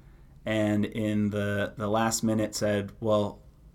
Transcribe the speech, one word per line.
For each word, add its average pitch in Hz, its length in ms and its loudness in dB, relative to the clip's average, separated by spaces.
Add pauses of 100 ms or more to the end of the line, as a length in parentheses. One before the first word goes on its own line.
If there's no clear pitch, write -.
(460)
and 107 400 2
in 104 440 0
the, 101 480 -2
the 107 100 -4
last 110 360 0
minute 110 320 0
said, 101 440 0
"Well, 107 400 0 (360)